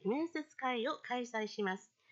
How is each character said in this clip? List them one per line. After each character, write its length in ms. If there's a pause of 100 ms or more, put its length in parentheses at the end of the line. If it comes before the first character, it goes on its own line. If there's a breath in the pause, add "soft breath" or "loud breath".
面 240
接 160 (120)
会 300
を 120
開 240
催 260
し 160
ま 140
す。 120 (220 loud breath)